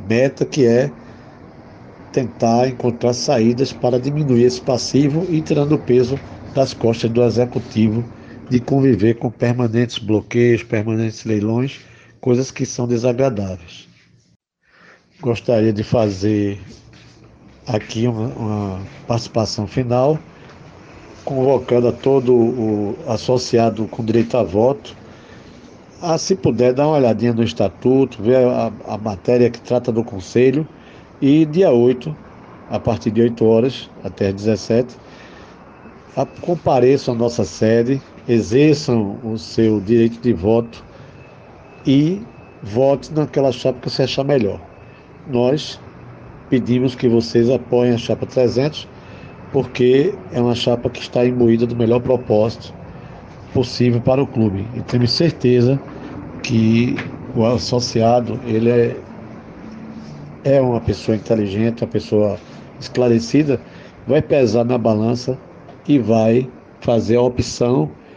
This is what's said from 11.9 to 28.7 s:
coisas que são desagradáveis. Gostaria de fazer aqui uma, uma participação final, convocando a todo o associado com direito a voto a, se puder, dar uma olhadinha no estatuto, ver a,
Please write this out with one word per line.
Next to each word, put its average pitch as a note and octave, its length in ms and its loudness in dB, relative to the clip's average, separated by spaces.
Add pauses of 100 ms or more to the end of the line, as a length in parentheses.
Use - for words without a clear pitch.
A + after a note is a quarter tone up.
coisas B2+ 320 0
que C3 140 -6
são B2 200 -6
desagradáveis. A#2 1040 -4 (1300)
Gostaria A2+ 500 0
de G#2 140 -4
fazer G2+ 760 0 (1040)
aqui A2+ 400 -4
uma, A#2 300 -2
uma G#2 460 -6 (260)
participação A#2 580 -4
final, B2+ 540 0 (1040)
convocando B2+ 640 2
a A2+ 60 2
todo B2+ 400 2
o A2+ 640 0 (100)
associado A2+ 800 0
com - 160 -8
direito A2+ 320 0
a A#2 80 2
voto G#2 540 0 (1040)
a, E3 160 0
se F#3+ 180 -2
puder, B2 380 2
dar C#3+ 140 2
uma D#3 100 2
olhadinha A#2 340 2
no A2+ 120 0
estatuto, B2+ 800 0
ver B2+ 240 4
a, A#2+ 240 0 (160)